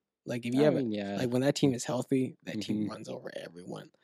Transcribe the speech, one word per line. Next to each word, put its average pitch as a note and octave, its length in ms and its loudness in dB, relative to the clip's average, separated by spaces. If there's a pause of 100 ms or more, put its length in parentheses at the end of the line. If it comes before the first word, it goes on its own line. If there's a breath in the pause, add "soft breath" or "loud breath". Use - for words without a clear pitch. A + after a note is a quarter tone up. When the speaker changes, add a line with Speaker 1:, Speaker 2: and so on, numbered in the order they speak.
(260)
Speaker 1:
Like, A#2+ 180 -4
if A#2+ 100 -2
you C3+ 60 6
Speaker 2:
I D3 40 8
Speaker 1:
have D3+ 100 8
a - 80 2
Speaker 2:
mean, A2+ 100 -2
yeah. G2+ 240 -2
Speaker 1:
like, A#2+ 140 0
when B2+ 120 2
that C#3+ 120 4
team C#3 180 4
is A#2+ 120 -4
healthy, C3 600 0
that - 160 -6
team G#2+ 220 -2
Speaker 2:
Mm-hmm. G#2 80 -2
Speaker 1:
runs A2 180 -12
over - 260 -10
everyone. - 560 -12 (140)